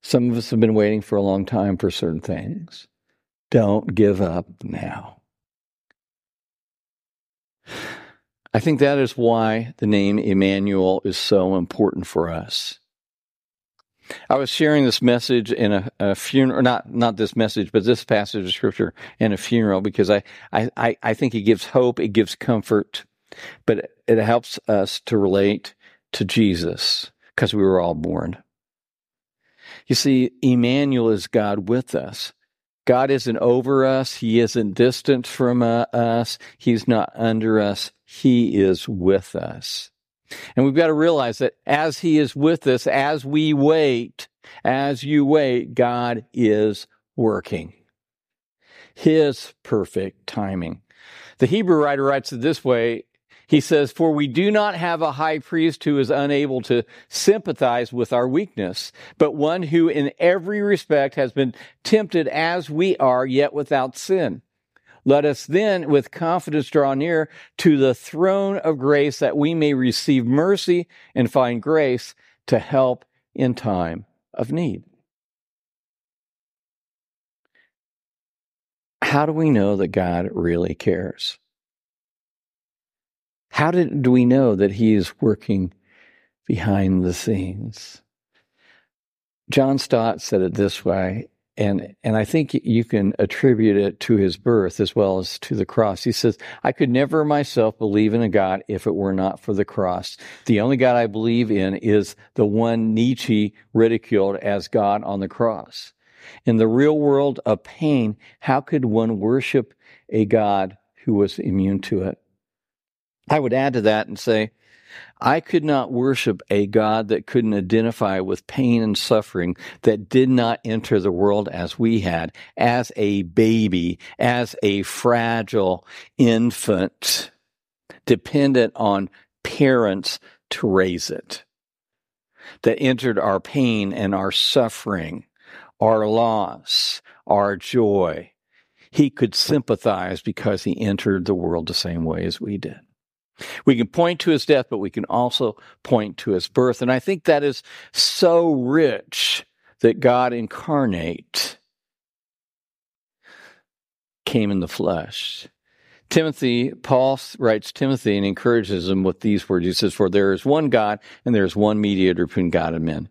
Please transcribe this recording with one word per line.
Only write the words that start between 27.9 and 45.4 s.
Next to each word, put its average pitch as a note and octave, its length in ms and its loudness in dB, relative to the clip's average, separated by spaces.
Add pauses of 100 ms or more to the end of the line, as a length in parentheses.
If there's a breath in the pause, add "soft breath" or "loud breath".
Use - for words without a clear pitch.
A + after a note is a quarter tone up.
born. E2 480 -6 (1400 loud breath)
You - 80 0
see, B2+ 380 2 (100)
Emmanuel B2 680 2
is G#2 180 0
God G#2 420 -2
with B2 240 -2
us. - 400 -8 (520)
God C3 260 2
isn't B2 260 0
over C3 480 2
us. C3 300 -2
He A2+ 240 2
isn't A2 340 0
distant B2+ 540 2
from, B2 340 0
uh, A#2 320 2
us. A#2 460 0 (180 loud breath)
He's A#2 300 0
not A2 260 2
under A2 460 0
us. G2+ 320 -4 (120)
He A#2+ 560 2
is F#2+ 300 2
with F#2+ 460 0
us. - 560 -10 (640 loud breath)
And C3 100 4
we've C#3 100 2
got E3 120 4
to D#3 60 2
realize D3+ 460 0
that C3 140 0 (140)
as D3+ 320 0
he D#3+ 180 2
is D3 180 2
with D3+ 300 2
us, B2+ 220 2
as C#3 360 0
we D3+ 300 0
wait, C#3 760 0 (360 loud breath)
as C3+ 400 -2
you D3 200 2
wait, C3 520 0